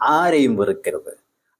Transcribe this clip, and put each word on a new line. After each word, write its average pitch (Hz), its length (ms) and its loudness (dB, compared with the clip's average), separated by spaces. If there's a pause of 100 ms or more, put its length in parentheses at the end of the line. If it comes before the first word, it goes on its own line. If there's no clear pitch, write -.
ആരെയും 151 540 2
വെറുക്കരുത്, 95 640 -4 (420)